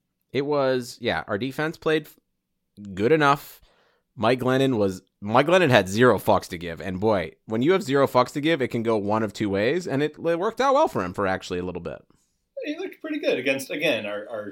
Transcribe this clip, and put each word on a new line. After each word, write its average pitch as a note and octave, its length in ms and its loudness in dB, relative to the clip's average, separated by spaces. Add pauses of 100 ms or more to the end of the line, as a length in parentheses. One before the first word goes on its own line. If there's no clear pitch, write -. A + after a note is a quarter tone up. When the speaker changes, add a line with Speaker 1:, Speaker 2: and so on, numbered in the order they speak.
(320)
Speaker 1:
It C#3 140 -2
was, C3 560 -2
yeah, F#2+ 260 -2
our G#2 120 -2
defense D3+ 380 -4
played D#3 280 0
f-, - 140 -20 (760)
good G2+ 180 2
enough. C#3+ 500 2 (540)
Mike A#2+ 240 2
Glennon B2+ 380 2
was, G2 240 0 (200)
Mike A#2 260 4
Glennon F3 240 4
had G2 180 6
zero G#2+ 300 6
fucks G2 300 2
to F2+ 100 -10
give, E2 220 -10
and F#2 180 -8
boy, G2 320 0 (140)
when A2+ 180 -4
you D#3+ 80 4
have A3+ 100 2
zero C#3 240 2
fucks B2 280 2
to D3 80 -6
give, D3+ 200 0
it A#2+ 60 0
can A#2 160 -4
go A2+ 140 2
one G#2 260 0
of G#2 100 -6
two G#2+ 160 -2
ways, B2 380 0
and C#3 160 -2
it, D3+ 200 -4
it E3 160 0
worked G#3+ 220 -2
out C4+ 140 4
well D#4 120 4
for G#2 160 -2
him F2+ 100 -6
for G2+ 120 -2
actually F#2 340 -2
a F2+ 60 -4
little F2 160 -8
bit. D2+ 220 -12 (640)
Speaker 2:
He D#4 120 -6
looked - 240 -10
pretty D#4 180 -8
good D#4+ 180 0
against, C3+ 320 -4
again, D3 360 -2
our, G#2 240 -8
our G#2 220 -10